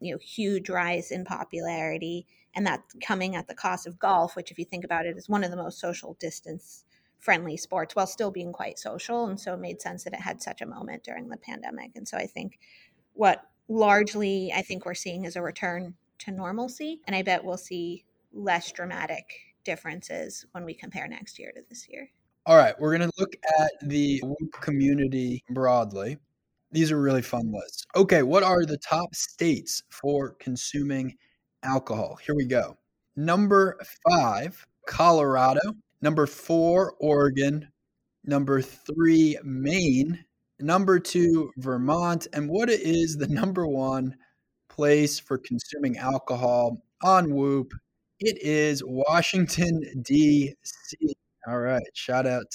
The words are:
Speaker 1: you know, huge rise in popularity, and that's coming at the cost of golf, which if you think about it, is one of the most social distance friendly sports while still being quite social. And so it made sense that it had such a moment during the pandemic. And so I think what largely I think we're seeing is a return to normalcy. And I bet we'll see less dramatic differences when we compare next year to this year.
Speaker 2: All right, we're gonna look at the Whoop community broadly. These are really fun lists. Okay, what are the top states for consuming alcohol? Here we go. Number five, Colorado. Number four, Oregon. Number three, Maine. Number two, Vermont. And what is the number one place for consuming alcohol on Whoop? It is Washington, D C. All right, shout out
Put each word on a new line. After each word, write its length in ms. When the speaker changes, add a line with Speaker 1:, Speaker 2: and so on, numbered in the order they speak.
Speaker 1:
you 120
know, 60
huge 520
rise 400
in 160
popularity, 1000
and 120
that's 280
coming 320
at 100
the 80
cost 320
of 120
golf, 360
which 160
if 80
you 60
think 200
about 200
it, 140
is 100
one 160
of 60
the 80
most 200
social 400
distance 640
friendly 400
sports 360
while 120
still 240
being 220
quite 260
social. 480
And 120
so 140
it 80
made 220
sense 220
that 100
it 60
had 200
such 220
a 40
moment 360
during 260
the 80
pandemic. 580
And 140
so 80
I 100
think 320
what 300
largely 840
I 80
think 220
we're 100
seeing 300
is 100
a 80
return 520
to 120
normalcy. 760
And 100
I 60
bet 220
we'll 120
see 480
less 380
dramatic 540
differences 880
when 120
we 80
compare 360
next 300
year 160
to 140
this 200
year. 200
Speaker 2:
All 120
right, 220
we're 180
gonna 220
look 160
at 140
the 400
Whoop 380
community 920
broadly. 680
These 220
are 80
really 220
fun 300
lists. 320
Okay, 260
what 220
are 200
the 140
top 380
states 760
for 480
consuming 800
alcohol? 600
Here 120
we 100
go. 300
Number 600
five, 560
Colorado. 880
Number 240
four, 720
Oregon. 680
Number 380
three, 800
Maine. 800
Number 380
two, 580
Vermont. 760
And 160
what 220
is 460
the 120
number 380
one 500
place 500
for 200
consuming 600
alcohol 840
on 320
Whoop? 380
It 200
is 440
Washington, 960
D 600
C. 540
All 140
right, 220
shout 320
out 280